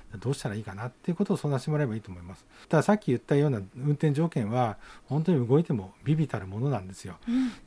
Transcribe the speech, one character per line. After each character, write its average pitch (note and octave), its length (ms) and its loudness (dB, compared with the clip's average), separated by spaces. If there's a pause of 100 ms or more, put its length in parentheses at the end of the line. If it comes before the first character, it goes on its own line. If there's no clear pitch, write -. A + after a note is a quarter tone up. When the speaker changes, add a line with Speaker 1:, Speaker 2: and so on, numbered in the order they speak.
(180)
Speaker 1:
ど A2 120 -4
う C#3+ 40 -2
し - 40 -6
た - 100 -6
ら G#2 60 -4
い G#2+ 60 -6
い - 20 -8
か G#2 120 -12
な G#2 120 -8
っ B2+ 40 -10
て - 200 -6
い - 20 0
う E3 40 -4
こ G3+ 100 0
と D3+ 80 0
を - 20 2
相 D3 140 -2
談 C#3 100 0
し - 40 -8
て - 60 -2
も D3+ 60 2
ら D3 80 2
え - 20 2
ば A2 100 -2
い - 20 -6
い - 20 -6
と - 100 -14
思 F2+ 80 -12
い F2 40 -14
ま F2+ 120 -14
す。 - 120 -20 (240)
た D#3+ 80 6
だ、 - 40 6
さ G#3 120 4
っ G#3 40 4
き - 80 -18
言 B2+ 100 4
っ - 20 -8
た - 180 0
よ C#3+ 120 4
う - 20 2
な B2 80 0 (180)
運 C3 140 0
転 D3 220 2
条 D#3+ 180 0
件 A2 200 -2
は、 A#2 280 0 (260)
本 D3 200 0
当 F#3 80 4
に B2+ 140 4
動 C3 120 6
い E3+ 60 4
て E3 100 -2
も F#2+ 180 -4 (120)
微 D3+ 100 2
々 D#3 140 2
た A#2 100 -4
る G2 80 -8
も G2 140 -8
の C#3 100 0
な B2 80 0
ん F#2+ 100 -8
で G2 60 -14
す - 100 -16
よ。 F#2 120 -14 (120)
Speaker 2:
う - 20 -4
ん。 B3+ 200 2
Speaker 1:
で - 40 -10 (120)